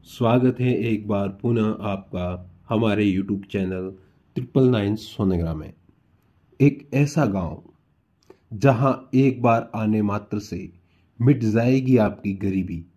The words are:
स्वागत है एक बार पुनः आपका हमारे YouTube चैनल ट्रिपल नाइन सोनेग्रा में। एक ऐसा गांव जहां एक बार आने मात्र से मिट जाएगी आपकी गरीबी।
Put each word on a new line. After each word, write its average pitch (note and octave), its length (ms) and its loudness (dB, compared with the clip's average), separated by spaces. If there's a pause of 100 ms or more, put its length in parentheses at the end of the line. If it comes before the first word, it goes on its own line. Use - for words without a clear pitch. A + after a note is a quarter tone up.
स्वागत B2 520 2
है B2 200 2
एक G#2+ 280 -2
बार G2 200 -2 (140)
पुनः A2 400 0
आपका F2+ 680 -8 (200)
हमारे G#2+ 360 0
YouTube G2 400 -2
चैनल F#2+ 440 -6 (460)
ट्रिपल C3 340 2
नाइन G#2 260 2
सोनेग्रा F2+ 580 -2
में। D2+ 200 -12 (880)
एक C#3+ 340 2
ऐसा D3 320 0
गांव F#2 320 -4 (1000)
जहां C3 380 2 (220)
एक C3 260 4
बार A#2 340 2
आने G#2+ 260 0
मात्र G#2 380 -4
से F#2 200 -10 (600)
मिट A#2+ 260 4
जाएगी B2+ 520 2
आपकी G2+ 380 0
गरीबी। F#2 480 -4 (140)